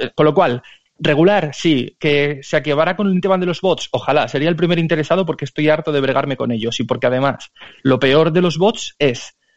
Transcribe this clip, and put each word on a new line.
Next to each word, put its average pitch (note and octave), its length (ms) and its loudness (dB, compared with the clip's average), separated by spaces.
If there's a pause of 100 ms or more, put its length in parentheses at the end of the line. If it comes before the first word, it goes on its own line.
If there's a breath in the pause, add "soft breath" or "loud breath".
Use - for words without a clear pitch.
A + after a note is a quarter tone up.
(140)
con D3+ 120 2
lo D3 80 2
cual, C#3+ 280 2 (360 loud breath)
regular, D#3+ 560 2
sí, C#3 440 -2
que C#3+ 440 -2
se - 160 -2
acabará D3+ 360 0
con G3+ 160 -2
el F3+ 120 0
tema F#3+ 160 2
de F3+ 80 -4
los F3 160 -4
bots, F3+ 300 -2
ojalá, C3+ 360 0
sería D3 220 -2
el E3+ 60 0
primer E3+ 220 0
interesado E3 460 0
porque D3+ 220 -6
estoy D3+ 240 0
harto D#3 200 0
de C#3+ 120 0
bregarme C3+ 340 0
con A#2+ 160 -2
ellos A2+ 260 -4
y A#2+ 60 -4
porque A#2+ 220 -2
además B2+ 440 -2 (320 loud breath)
lo C3 160 4
peor D3+ 340 4
de F3+ 100 2
los D#3+ 160 -2
bots G#3 400 -2
es - 400 -2 (180)